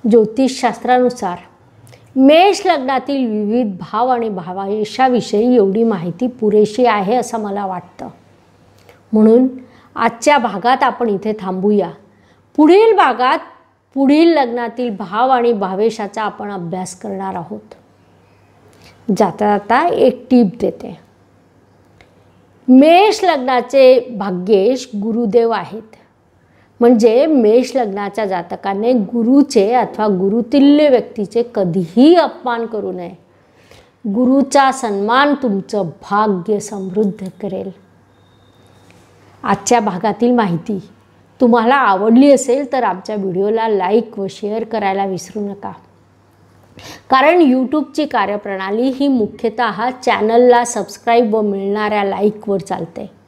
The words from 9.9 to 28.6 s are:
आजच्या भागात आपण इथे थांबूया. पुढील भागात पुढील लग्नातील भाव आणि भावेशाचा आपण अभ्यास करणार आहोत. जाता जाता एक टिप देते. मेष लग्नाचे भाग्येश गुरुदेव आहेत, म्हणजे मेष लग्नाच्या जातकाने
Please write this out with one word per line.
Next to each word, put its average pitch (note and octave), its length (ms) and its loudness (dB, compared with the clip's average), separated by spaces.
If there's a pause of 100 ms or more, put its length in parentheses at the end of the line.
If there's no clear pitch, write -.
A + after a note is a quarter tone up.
आजच्या C#4+ 420 0
भागात A#3 440 -2
आपण A#3+ 260 -2
इथे G#3 320 -4
थांबूया. F#3 500 -2 (680)
पुढील F#4+ 380 6
भागात C4+ 420 2 (580)
पुढील C#4+ 320 4
लग्नातील B3 680 -2
भाव G#3 340 -2
आणि A#3+ 220 2
भावेशाचा G#3 680 -4
आपण G#3 280 -8
अभ्यास F#3 440 -10
करणार F#3+ 400 -10
आहोत. G3 400 -14 (1300)
जाता G3 400 -2
जाता A3+ 380 0
एक B3+ 440 0
टिप A#3+ 300 2
देते. E3+ 380 -8 (1700)
मेष E4+ 560 6
लग्नाचे C4 760 2 (120)
भाग्येश G3 840 -2
गुरुदेव A3+ 560 -2
आहेत, G3+ 460 -10 (840)
म्हणजे A#3+ 460 4
मेष B3 500 2
लग्नाच्या G#3 500 -4
जातकाने G3 640 -4